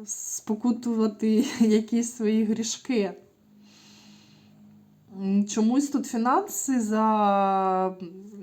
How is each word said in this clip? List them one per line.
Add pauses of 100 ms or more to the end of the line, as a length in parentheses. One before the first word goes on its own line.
спокутувати
<laughs>
якісь
свої
грішки. (2000)
М,
чомусь
тут
фінанси
за-, (460)